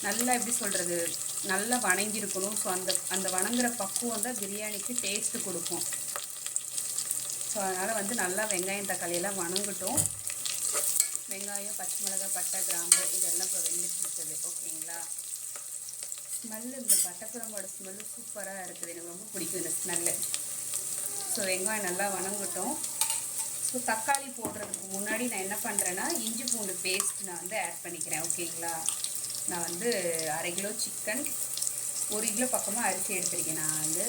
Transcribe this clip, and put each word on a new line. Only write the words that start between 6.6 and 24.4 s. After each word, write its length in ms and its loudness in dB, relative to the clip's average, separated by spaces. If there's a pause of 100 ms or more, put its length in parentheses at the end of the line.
So, 60 0 (100)
அதனால 220 0 (100)
வந்து 240 0
நல்லா 200 2 (100)
வெங்காயம், 400 0
தக்காளி 260 0
எல்லாம் 240 0
வணங்கட்டும். 580 2 (1300)
வெங்காயம், 480 -2
பச்சை 260 -2
மிளகாய், 320 0
பட்டை, 280 0
கிராம்பு 360 4 (160)
இதெல்லாம் 320 2
இப்போ 160 2
வெந்துட்டு 360 0
இருக்குது, 320 -2 (140)
ஓகேங்களா? 500 -4 (1400)
ஸ்மெல், 420 -6
இந்த 240 6
பட்டை 280 -6
கிராம்போட 340 -4 (100)
ஸ்மெல்லு 380 -8
சூப்பரா 420 -6 (100)
இருக்குது, 260 -8
எனக்கு 220 -10
ரொம்ப 180 -10
பிடிக்கும் 300 -2
இந்த 160 0
ஸ்மெல்லு. 340 2 (1200)
So, 80 2 (100)
வெங்காயம் 380 2
நல்லா 180 2 (120)
வணங்கட்டும். 580 0 (920)
So, 80 -2 (100)
தக்காளி 480 2
போடுறதுக்கு 580 -6